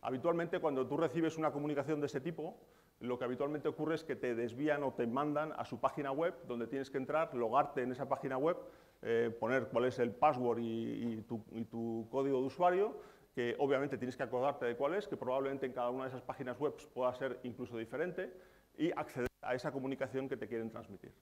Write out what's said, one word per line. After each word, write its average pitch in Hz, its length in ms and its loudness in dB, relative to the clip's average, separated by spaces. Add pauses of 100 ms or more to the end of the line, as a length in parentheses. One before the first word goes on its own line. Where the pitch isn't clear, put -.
Habitualmente, 165 600 0
cuando 135 260 2
tú 143 100 -2
recibes 160 400 2
una 156 140 2
comunicación 147 500 0
de 147 60 0
ese 151 140 -2
tipo, 165 360 -6 (440)
lo 123 180 -2
que 127 60 -2
habitualmente 143 440 0
ocurre 156 280 0
es 160 80 -4
que 131 120 -2
te 123 180 0
desvían 127 500 0
o 131 80 0
te 123 140 0
mandan 147 500 0
a - 80 -4
su 117 160 -8
página 139 320 0
web, 170 220 0 (120)
donde 117 220 -4
tienes 135 220 -4
que 139 80 -2
entrar, 151 360 0
logarte 127 480 4
en 127 100 0
esa 127 160 -4
página 131 300 -2
web, 160 180 4 (460)
eh, 113 360 2
poner 123 300 2
cuál 120 160 4
es 127 140 2
el 120 140 4
password 123 480 4
y, 113 580 -2
y 110 40 -8
tu, 110 280 -6
y 113 140 -6
tu 113 460 -4
código 135 300 2
de 135 60 2
usuario, 180 500 4 (380)
que 120 260 0
obviamente 135 380 2
tienes 127 180 -4
que 139 80 -2
acordarte 127 420 0
de 120 100 0
cuál 143 180 2
es, 202 120 -2
que 135 100 -4
probablemente 135 500 0
en 123 60 -2
cada 123 180 0
una 131 140 -4
de 131 40 -4
esas 123 140 -8
páginas 123 360 -6
web 143 160 0 (180)
pueda 123 220 2
ser 127 300 -2
incluso 120 320 -6
diferente, 156 580 -4 (420)
y 160 160 2
acceder 139 360 -2 (140)
a 123 120 0
esa 131 180 -2
comunicación 131 560 -2
que 131 80 -2
te 110 100 -6
quieren 113 240 -2
transmitir. 98 520 -14